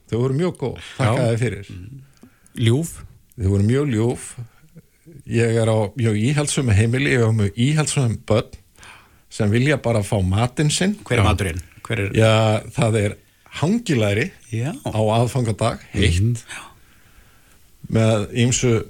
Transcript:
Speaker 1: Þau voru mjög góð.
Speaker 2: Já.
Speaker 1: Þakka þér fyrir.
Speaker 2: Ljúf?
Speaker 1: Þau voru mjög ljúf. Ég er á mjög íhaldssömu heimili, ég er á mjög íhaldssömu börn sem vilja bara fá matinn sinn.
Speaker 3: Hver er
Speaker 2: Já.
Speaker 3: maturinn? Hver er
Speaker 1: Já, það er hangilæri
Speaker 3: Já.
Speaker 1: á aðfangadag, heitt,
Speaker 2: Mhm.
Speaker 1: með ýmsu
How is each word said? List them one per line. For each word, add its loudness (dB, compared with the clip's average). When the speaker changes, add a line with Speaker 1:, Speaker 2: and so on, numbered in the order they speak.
Speaker 1:
Þau -2
voru -2
mjög -2
góð. -8
Speaker 2:
Já. -6
Speaker 1:
Þakka 2
þér 0
fyrir. -4
Speaker 2:
Ljúf? 2
Speaker 1:
Þau -2
voru 2
mjög 2
ljúf. -2
Ég 0
er 2
á 2
mjög 0
íhaldssömu 0
heimili, 2
ég 2
er 4
á 2
mjög 0
íhaldssömu 0
börn 0
sem -2
vilja 2
bara 0
fá -2
matinn 0
sinn. 0
Speaker 3:
Hver 0
er 4
Speaker 2:
Já. 4
Speaker 3:
maturinn? -2
Hver -6
er -4
Speaker 1:
Já, 4
það 0
er -2
hangilæri 0
Speaker 3:
Já. -4
Speaker 1:
á -2
aðfangadag, 0
heitt, 2
Speaker 2:
Mhm. 0
Speaker 1:
með 2
ýmsu 0